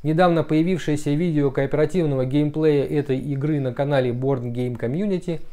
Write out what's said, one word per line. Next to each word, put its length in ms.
Недавно 400
появившееся 680
видео 400
кооперативного 760
геймплея 600
этой 340
игры 400
на 120
канале 400
Board 400
Game 280
Community 640